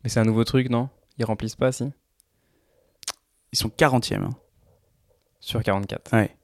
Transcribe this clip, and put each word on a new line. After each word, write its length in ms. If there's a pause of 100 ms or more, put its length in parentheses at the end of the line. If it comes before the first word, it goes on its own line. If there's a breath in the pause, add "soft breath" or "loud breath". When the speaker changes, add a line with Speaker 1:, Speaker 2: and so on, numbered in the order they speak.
Speaker 1:
Mais 60
c'est 100
un 60
nouveau 180
truc, 260
non ? 200 (280)
Ils 80
remplissent 300
pas, 160
si ? 200 (1600)
Speaker 2:
Ils 60
sont 120
quarantième, 540
hein. 100 (1040)
Speaker 1:
Sur 240
quarante-quatre. 500
Speaker 2:
Ouais. 300